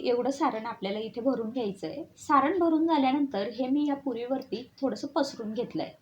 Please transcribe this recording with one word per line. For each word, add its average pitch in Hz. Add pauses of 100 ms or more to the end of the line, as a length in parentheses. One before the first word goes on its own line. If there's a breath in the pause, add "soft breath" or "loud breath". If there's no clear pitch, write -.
एवढं 247
सारण 247
आपल्याला 208
इथे 220
भरून 226
घ्यायचं 214
आहे. 302 (140)
सारण 294
भरून 330
झाल्यानंतर 269
हे 247
मी 294
या 277
पुरीवरती 247 (180)
थोडंसं 269
पसरून 233
घेतलं 214
आहे. -